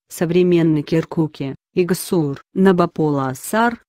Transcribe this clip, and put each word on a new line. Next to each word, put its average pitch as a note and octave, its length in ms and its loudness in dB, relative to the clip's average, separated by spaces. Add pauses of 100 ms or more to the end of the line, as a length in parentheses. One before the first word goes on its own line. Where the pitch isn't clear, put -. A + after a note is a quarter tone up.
(120)
современный E3+ 720 2
Киркуки, D3+ 720 -4 (200)
и F3+ 100 0
Гсур, E3+ 580 -4 (120)
Набопола-Ассар, F3 1200 0 (100)